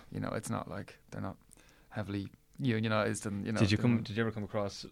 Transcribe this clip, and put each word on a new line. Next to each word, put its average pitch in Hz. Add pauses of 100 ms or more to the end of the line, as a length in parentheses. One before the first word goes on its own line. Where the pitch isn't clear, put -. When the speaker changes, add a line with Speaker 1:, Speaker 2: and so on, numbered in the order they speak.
(120)
Speaker 1:
You 104
know, 104
it's -
not -
like, - (140)
they're 101
not 101 (520)
heavily 101 (300)
you, 127
you 110
know, 107
is 107
the, 107
you 101
know, 104
Speaker 2:
Did 101
you 104
Speaker 1:
the -
Speaker 2:
come, 123
Speaker 1:
one. 117
Speaker 2:
did 110
you 117
ever 113
come 107
across, 101